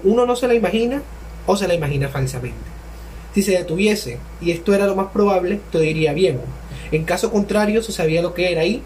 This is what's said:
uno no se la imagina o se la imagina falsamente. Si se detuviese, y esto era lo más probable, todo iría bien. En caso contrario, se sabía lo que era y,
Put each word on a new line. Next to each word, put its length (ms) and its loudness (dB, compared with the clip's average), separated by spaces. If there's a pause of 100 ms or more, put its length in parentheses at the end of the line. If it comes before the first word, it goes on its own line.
uno 220 4
no 100 2
se 100 -2
la 80 4
imagina 480 0 (440)
o 100 4
se 100 0
la 80 2
imagina 340 0
falsamente. 500 -4 (760)
Si 80 4
se 100 2
detuviese, 640 0 (220)
y 100 -2
esto 240 2
era 120 4
lo 80 2
más 160 -2
probable, 480 2 (140)
todo 100 4
iría 300 2
bien. 260 2 (540)
En 120 0
caso 260 0
contrario, 520 2
se 100 -6
sabía 300 2
lo 120 -2
que 180 2
era 140 2
y, 200 0